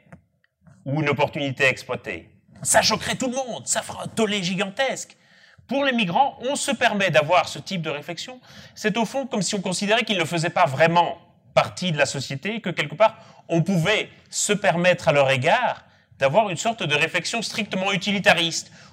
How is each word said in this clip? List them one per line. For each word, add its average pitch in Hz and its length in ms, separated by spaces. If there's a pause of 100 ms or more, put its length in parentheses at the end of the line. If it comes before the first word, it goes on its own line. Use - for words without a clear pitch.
(840)
ou 147 160
une 147 80
opportunité 143 560
à 131 40
exploiter. 110 600 (320)
Ça - 200
choquerait 226 340
tout 214 120
le 240 80
monde, 233 320
ça - 140
fera - 220
un - 40
tollé 208 360
gigantesque. 196 720 (520)
Pour 277 180
les 269 60
migrants, 233 500
on 262 140
se - 160
permet 208 400
d'avoir 156 360
ce - 120
type 180 220
de 156 80
réflexion. 170 520 (340)
C'est 214 220
au 226 80
fond 269 220
comme 220 140
si 175 140
on 196 60
considérait 202 420
qu'ils 208 140
ne 165 80
faisaient 170 240
pas 180 160
vraiment 160 520 (360)
partie 170 380
de 147 60
la 143 80
société, 143 560
que 190 80
quelque 151 260
part, 220 220 (320)
on 165 120
pouvait 185 480 (200)
se - 240
permettre 180 540
à 160 40
leur 143 180
égard 160 560 (320)
d'avoir 185 320
une 160 80
sorte 226 260
de 147 120
réflexion 165 460
strictement 196 500
utilitariste, 190 800 (220)